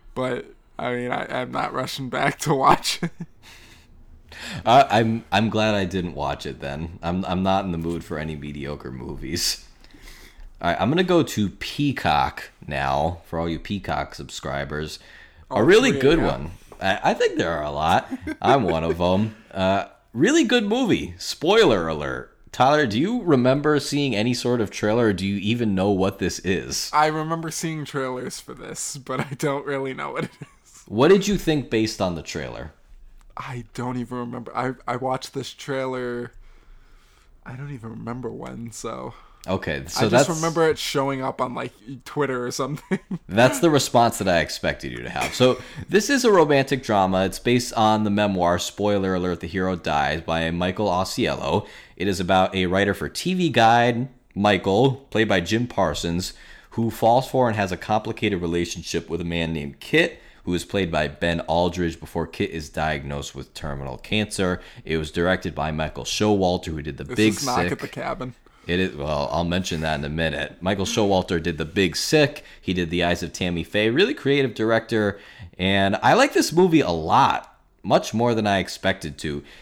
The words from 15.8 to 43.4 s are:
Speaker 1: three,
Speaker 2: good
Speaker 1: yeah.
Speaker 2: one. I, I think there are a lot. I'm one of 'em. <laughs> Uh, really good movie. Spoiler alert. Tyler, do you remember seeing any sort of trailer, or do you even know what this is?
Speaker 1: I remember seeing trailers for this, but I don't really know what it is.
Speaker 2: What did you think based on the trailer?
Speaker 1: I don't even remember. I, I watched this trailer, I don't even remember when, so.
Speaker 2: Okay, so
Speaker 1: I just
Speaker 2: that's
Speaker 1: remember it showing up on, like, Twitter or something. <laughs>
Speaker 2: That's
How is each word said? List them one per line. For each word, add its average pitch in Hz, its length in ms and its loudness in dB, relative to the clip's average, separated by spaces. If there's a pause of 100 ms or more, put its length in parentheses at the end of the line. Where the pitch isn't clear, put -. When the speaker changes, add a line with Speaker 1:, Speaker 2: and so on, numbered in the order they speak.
Speaker 1:
three, 139 80 0
Speaker 2:
good 147 180 6
Speaker 1:
yeah. 117 80 2
Speaker 2:
one. 71 240 -4 (300)
I, 98 300 2
I 220 40 0
think 427 220 0
there 85 160 0
are 78 100 -2
a 73 80 -4
lot. 80 400 0 (300)
I'm 127 240 4
one 80 200 0
of 82 160 -2
'em. 95 400 2
<laughs> - 120 -20
Uh, 95 360 0 (260)
really 262 300 4
good 240 200 2
movie. 175 540 0
Spoiler 151 680 2
alert. 71 480 -6 (180)
Tyler, 143 340 4
do 104 120 0
you 220 240 0
remember 147 560 4
seeing 139 380 0
any 117 160 2
sort 120 300 2
of 98 80 0
trailer, 110 380 2
or 104 40 4
do 92 140 -2
you 101 100 0
even 107 380 0
know 95 160 2
what 95 280 2
this 90 200 -2
is? 78 540 -4
Speaker 1:
I 151 160 4
remember 160 420 -4
seeing 156 340 -6
trailers 127 560 -6
for 135 140 -16
this, - 420 -10
but 131 240 -8
I - 160 -8
don't 143 300 -4
really 135 260 -6
know 143 200 -10
what 135 120 -6
it - 60 -10 (100)
is. - 480 -20
Speaker 2:
What 120 200 4
did 190 200 6
you 202 80 2
think 156 340 -2
based 110 300 0
on 90 140 0
the 76 80 -8
trailer? 65 500 -10 (600)
Speaker 1:
I 123 380 -12
don't 123 240 -6
even 123 220 -6
remember. 120 360 -10
I, 127 200 -2 (120)
I 123 100 -4
watched 131 360 -4
this 131 220 -8
trailer, 127 800 -6 (1120)
I 127 80 -12
don't 143 180 -12
even 113 160 -12
remember 113 420 -8
when, 117 420 -10
so. 127 420 -10 (340)
Speaker 2:
Okay, 80 380 -4
so - 200 0
Speaker 1:
I 104 40 2
just - 160 6
Speaker 2:
that's - 20 -4
Speaker 1:
remember 160 400 0
it 151 100 0
showing 135 440 -2
up 131 180 -6
on, 127 140 -2
like, 123 180 -8 (320)
Twitter 131 420 -4
or 120 40 -4
something. 147 480 -4 (140)
<laughs> - 160 -10
Speaker 2:
That's 123 320 4